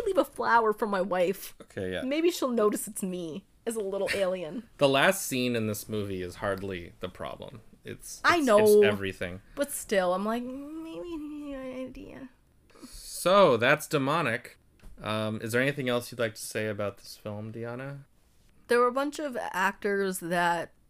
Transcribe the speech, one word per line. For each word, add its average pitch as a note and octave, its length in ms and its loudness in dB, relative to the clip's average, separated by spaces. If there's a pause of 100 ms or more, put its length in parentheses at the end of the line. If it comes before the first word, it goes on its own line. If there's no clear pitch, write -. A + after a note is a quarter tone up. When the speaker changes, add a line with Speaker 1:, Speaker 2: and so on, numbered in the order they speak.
Speaker 1:
leave F#4+ 120 -2
a - 60 4
flower A3+ 480 2
for G#3+ 160 -2
my G3 140 0
wife. F#3 520 0 (100)
Speaker 2:
Okay, F#2 280 -6
yeah. F2+ 120 -2
Speaker 1:
Maybe D#4+ 280 0
she'll E4 180 -2
notice G#3+ 380 0
it's - 160 -10
me F3+ 400 -6 (240)
as A#3 80 -4
a A3 60 -4
little G3 340 -2
alien." F#3 560 -2
<laughs> - 60 -20
Speaker 2:
The C#3+ 100 6
last D3 380 4
scene B2 320 0
in A2 100 0
this G#2 220 -6
movie G2+ 320 -4
is F2+ 140 -8
hardly F#2+ 680 -4
the F#2+ 80 -6
problem. D#2+ 500 -12 (240)
It's, - 400 -14
Speaker 1:
I D#4+ 140 4
Speaker 2:
it's, D4+ 80 2
Speaker 1:
know. G#3+ 120 8 (240)
Speaker 2:
it's G3+ 60 8
everything. F#2+ 540 -2 (120)
Speaker 1:
But - 200 -2
still, F#3 400 2
I'm F#3+ 120 -2
like, A#3 180 -2
"Mm, C#4+ 380 -10
maybe E4 320 -10
a D#4+ 40 -8
new D4 400 -10
idea." C4 720 -12 (640)
Speaker 2:
So, F3 640 4
that's C#3 280 4
Demonic. C#3 720 -2 (460)
Um, G#2+ 380 -2
is A2 100 -6
there A#2+ 100 2
anything C3+ 280 0
else A#2+ 200 0
you'd A#2 100 -10
like A2+ 160 -2
to - 60 -14
say A2 260 -4
about G2+ 320 -4
this - 220 -18
film, G#2+ 300 -10
Deanna? B2 540 -10 (640)
Speaker 1:
There A#3+ 100 4
were B3 80 6
a A#3+ 60 0
bunch C#4+ 260 -2
of C#4+ 180 -6 (140)
actors G3 680 0
that F3 520 0 (180)